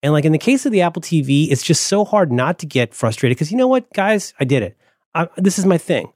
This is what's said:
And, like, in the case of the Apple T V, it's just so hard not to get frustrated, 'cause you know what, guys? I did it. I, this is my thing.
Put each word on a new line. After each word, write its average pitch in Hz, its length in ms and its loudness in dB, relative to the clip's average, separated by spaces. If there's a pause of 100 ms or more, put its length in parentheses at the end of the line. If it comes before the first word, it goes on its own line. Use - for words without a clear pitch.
And, 147 100 2
like, 151 120 2
in 156 80 4
the 160 40 2
case 262 300 0
of 254 40 0
the 196 100 2
Apple 170 200 -2
T 160 200 -2
V, 139 240 2
it's 135 180 -2
just - 240 0
so 202 180 0
hard 202 260 0
not 127 280 -2
to 160 80 -12
get 123 260 -2
frustrated, 120 440 -2
'cause 151 140 -4
you 226 60 -2
know 254 100 2
what, 254 260 0
guys? 202 460 -2
I 147 40 0
did 127 180 0
it. - 160 -8 (380)
I, 165 120 -2 (100)
this 185 200 2
is 190 80 -2
my 180 140 4
thing. - 360 -4